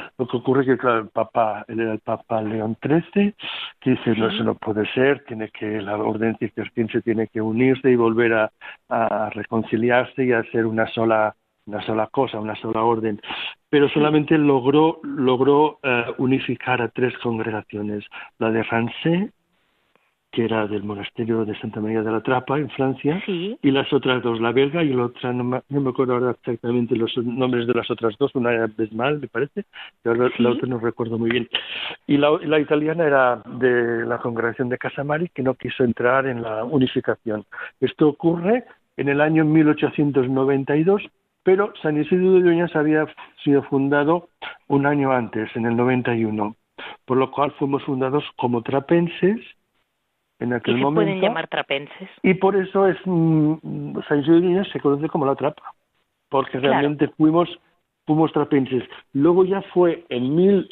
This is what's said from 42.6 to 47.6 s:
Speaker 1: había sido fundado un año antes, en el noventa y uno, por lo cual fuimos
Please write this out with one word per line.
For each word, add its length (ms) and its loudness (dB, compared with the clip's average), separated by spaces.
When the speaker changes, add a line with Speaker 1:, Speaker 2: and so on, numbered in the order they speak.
Speaker 1:
había 320 2
sido 200 4
fundado 640 0
un 180 2
año 260 2
antes, 440 -2
en 100 -2
el 100 0
noventa 400 2
y 80 0
uno, 320 -4
por 140 0
lo 120 0
cual 280 -2
fuimos 240 -2